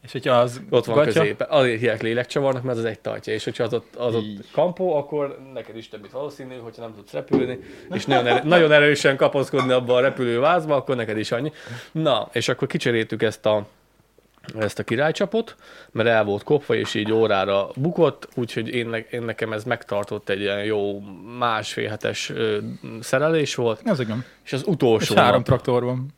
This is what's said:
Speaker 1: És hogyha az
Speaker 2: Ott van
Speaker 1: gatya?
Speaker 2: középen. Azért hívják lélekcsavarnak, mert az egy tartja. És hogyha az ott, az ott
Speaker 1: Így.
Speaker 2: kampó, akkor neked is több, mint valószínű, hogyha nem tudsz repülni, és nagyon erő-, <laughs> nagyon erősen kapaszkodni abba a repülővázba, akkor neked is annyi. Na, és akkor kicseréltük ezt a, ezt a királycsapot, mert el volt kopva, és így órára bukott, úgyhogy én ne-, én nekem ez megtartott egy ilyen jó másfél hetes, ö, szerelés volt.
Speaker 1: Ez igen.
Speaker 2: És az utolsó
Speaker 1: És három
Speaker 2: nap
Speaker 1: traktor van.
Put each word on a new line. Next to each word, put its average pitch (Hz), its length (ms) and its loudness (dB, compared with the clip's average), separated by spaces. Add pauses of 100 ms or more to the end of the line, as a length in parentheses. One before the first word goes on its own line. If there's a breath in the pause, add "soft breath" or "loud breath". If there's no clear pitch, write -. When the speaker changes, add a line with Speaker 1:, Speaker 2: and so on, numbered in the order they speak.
Speaker 1:
És 123 100 -20
hogyha 131 220 2
az 123 260 4 (100)
Speaker 2:
Ott 123 140 4
van 117 120 0
Speaker 1:
gatya? 147 240 4
Speaker 2:
középen. 107 300 0
Azért 127 300 4
hívják 113 220 0
lélekcsavarnak, 123 600 0
mert 123 160 -2
az 113 60 -4
egy 110 160 -4
tartja. 107 320 -6
És 110 120 -4
hogyha 123 200 -2
az 113 100 -2
ott, - 220 -6
az 120 180 -2
ott 110 80 0
Speaker 1:
Így. 107 300 -10
Speaker 2:
kampó, 175 440 0
akkor 143 420 -4 (160)
neked 113 220 -12
is 110 120 -16
több, 107 120 -16
mint 95 120 -20
valószínű, 135 420 -10
hogyha 117 280 -16
nem 110 120 -14
tudsz 104 180 -20
repülni, 131 460 -2 (340 loud breath)
és - 140 -6
nagyon 127 200 2
erő-, 131 220 2
<laughs> - 0 -
nagyon 165 240 6
erősen 147 440 6
kapaszkodni 135 560 0
abba 123 220 2
a 123 60 6
repülővázba, 135 760 2
akkor 131 200 -2
neked 110 220 -2
is 107 140 -2
annyi. 139 200 -2 (400 loud breath)
Na, 143 400 0
és 117 160 0
akkor 131 200 -2
kicseréltük 113 540 0
ezt 107 240 -2
a, 107 200 2 (920)
ezt 107 200 -2
a 104 40 -4
királycsapot, 175 760 -2 (340 loud breath)
mert 110 180 0
el 110 160 4
volt 101 180 0
kopva, 147 320 0
és 110 200 -2
így 107 180 0
órára 98 640 2
bukott, 156 580 0
úgyhogy 120 340 -4
én 120 180 -4
ne-, 113 120 -4
én 117 240 -8
nekem 110 300 -4
ez 107 120 -6
megtartott 104 640 -4
egy 101 120 -2
ilyen 101 240 -2
jó 101 360 -2 (380)
másfél 113 500 -4
hetes, 107 420 -6
ö, 107 280 -2 (420)
szerelés 147 540 0
volt. 117 300 -2
Speaker 1:
Ez 175 160 0
igen. 113 240 -4 (200)
Speaker 2:
És - 80 -8
az 131 140 -2
utolsó 127 480 2
Speaker 1:
És 196 60 6
három 120 160 6
Speaker 2:
nap 123 80 2
Speaker 1:
traktor 123 400 2
van. 127 220 -4 (120)